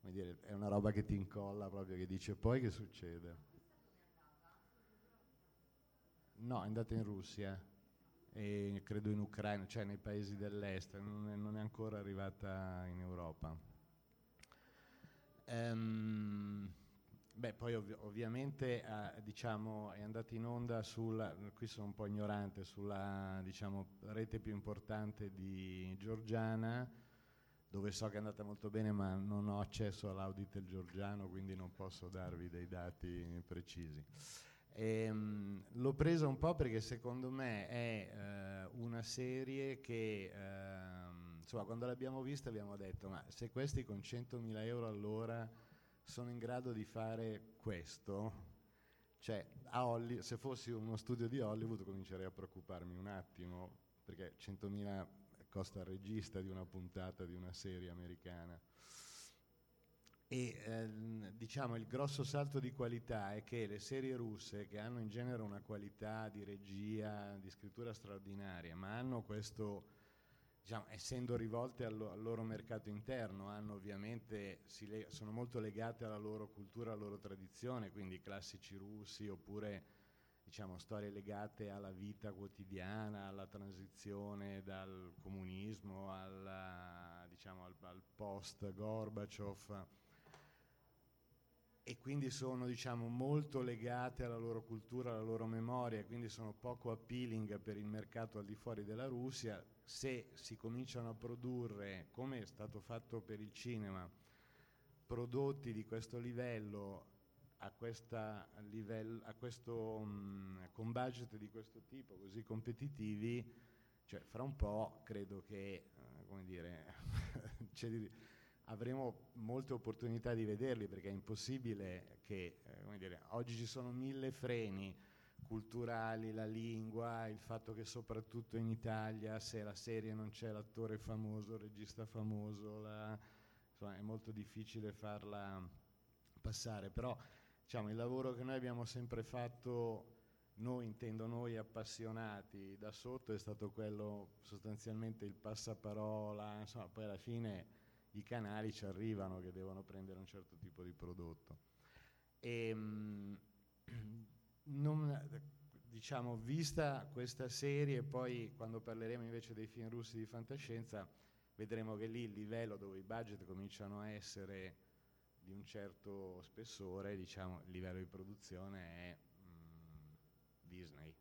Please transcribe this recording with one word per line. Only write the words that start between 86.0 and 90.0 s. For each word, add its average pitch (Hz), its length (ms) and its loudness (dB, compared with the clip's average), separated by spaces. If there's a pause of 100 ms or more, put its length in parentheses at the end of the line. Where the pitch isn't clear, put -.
alla, 92 1200 -6
diciamo, 90 360 -10
al, 90 160 -12
al 92 200 -10 (140)
post 101 580 -4
Gorbaciov, 104 1120 -2 (2000)